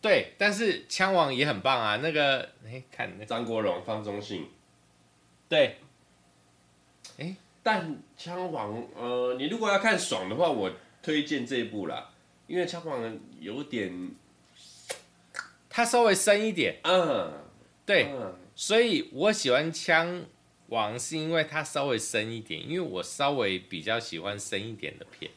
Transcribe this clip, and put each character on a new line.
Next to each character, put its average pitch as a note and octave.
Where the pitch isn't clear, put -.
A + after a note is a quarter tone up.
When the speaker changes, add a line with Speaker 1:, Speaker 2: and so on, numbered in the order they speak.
Speaker 1:
对， F#3
但 G3+
是 G3
《枪 F#3+
王》 D#3
也 C3
很 B2
棒 C3
啊， G#2+
那 D#3+
个， C#3
哎， B2+
看 A2+
那 F#2+
个。 G#2+
Speaker 2:
张 A#2
国 A2+
荣、 G2
方 G#2+
中 G#2
信。 G#2
Speaker 1:
对。 D3
哎。 F3
Speaker 2:
但 F3
《枪 F3+
王》 A2+
呃， B2
你 C3+
如 A3+
果 A3
要 G3
看 G3+
爽 A2
的 A2
话， E3
我 G2+
推 D3+
荐 D3
这 B2
一 A#2+
部 G2+
啦， A#1+
因 D#3+
为 F3+
《枪 F3
王》 A#2
有 G#2+
点 F2+
Speaker 1:
他 -
稍 A#3+
微 G#3+
深 G#3
一 A3
点。 C3+
Speaker 2:
嗯。 D#3+
Speaker 1:
对， E3+
Speaker 2:
嗯。 A#2
Speaker 1:
所 A3
以 A3
我 F3
喜 G#3
欢 D3+
《枪 E3+
王》 A2
是 D#3
因 D#3
为 D#3+
他 D3+
稍 C#3+
微 B2
深 A2
一 A2+
点， -
因 C#3+
为 F#3
我 F#2
稍 C#3+
微 G2+
比 F2
较 A2
喜 F2
欢 G2+
深 G2+
一 A2+
点 -
的 -
片。 -